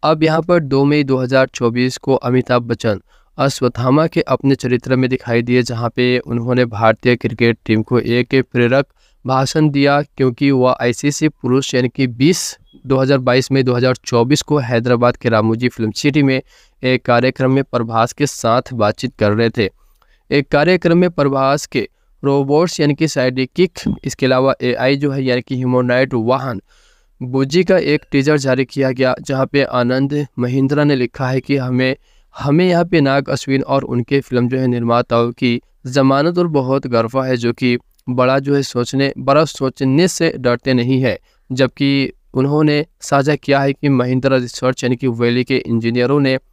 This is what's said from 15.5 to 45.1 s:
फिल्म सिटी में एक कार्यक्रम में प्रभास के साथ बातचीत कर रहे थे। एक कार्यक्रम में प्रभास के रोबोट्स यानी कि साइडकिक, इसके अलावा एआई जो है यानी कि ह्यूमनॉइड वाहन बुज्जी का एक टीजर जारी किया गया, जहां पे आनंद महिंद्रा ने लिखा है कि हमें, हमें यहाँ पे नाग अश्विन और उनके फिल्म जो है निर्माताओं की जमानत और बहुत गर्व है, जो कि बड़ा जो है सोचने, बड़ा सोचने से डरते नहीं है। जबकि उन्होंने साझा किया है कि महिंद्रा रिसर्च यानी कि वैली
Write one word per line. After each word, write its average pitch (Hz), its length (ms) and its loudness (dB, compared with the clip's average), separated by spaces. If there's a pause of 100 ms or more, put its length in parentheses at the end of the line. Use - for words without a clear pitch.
फिल्म 110 220 -4
सिटी 147 320 0
में 131 200 0 (400)
एक 127 220 0
कार्यक्रम 127 480 2
में 135 120 2
प्रभास 117 480 -2
के 147 140 -2
साथ 120 360 -2 (100)
बातचीत 110 460 -2
कर 104 140 2
रहे 113 180 0
थे। 107 200 -2 (600)
एक 143 180 0
कार्यक्रम 170 500 2
में 180 120 2
प्रभास 139 560 0
के 117 220 -4 (360)
रोबोट्स 143 560 0
यानी 147 140 2
कि 156 140 -2
साइडकिक, 131 640 -2 (320)
इसके 135 220 -4
अलावा 131 360 2
एआई 123 340 0
जो 143 140 -2
है 139 140 -4
यानी 123 180 -2
कि 135 140 -6
ह्यूमनॉइड 127 580 0
वाहन 123 460 -2 (640)
बुज्जी 135 420 0
का 185 140 2
एक 151 240 0 (100)
टीजर 143 240 2
जारी 135 280 0
किया 131 260 -2
गया, 127 300 0
जहां 135 260 -4
पे 139 160 0
आनंद 135 640 -2 (120)
महिंद्रा 135 460 0
ने 147 120 2
लिखा 127 320 -4
है 131 120 -2
कि 139 160 -4
हमें, 127 400 -2 (420)
हमें 160 300 2
यहाँ 175 160 2
पे 170 160 0
नाग 139 280 0
अश्विन 135 340 -2
और 135 200 -2
उनके 123 380 -2
फिल्म 123 280 -2
जो 127 100 -2
है 131 80 -2
निर्माताओं 120 640 0
की 120 280 -2 (260)
जमानत 139 520 2
और 175 80 2
बहुत 139 400 -2
गर्व 117 360 0
है, 131 140 -2
जो 117 160 0
कि 120 260 0 (300)
बड़ा 127 300 2
जो 139 160 0
है 139 80 2
सोचने, 135 560 -2
बड़ा 139 260 2
सोचने 135 640 0
से 165 300 -2
डरते 123 360 -2
नहीं 127 260 0
है। 120 180 -2 (340)
जबकि 135 600 0 (220)
उन्होंने 147 520 0 (140)
साझा 143 360 0
किया 139 240 0
है 139 120 0
कि 147 160 -4
महिंद्रा 131 480 0
रिसर्च 127 480 -4
यानी 123 120 0
कि 135 100 -4
वैली 120 380 0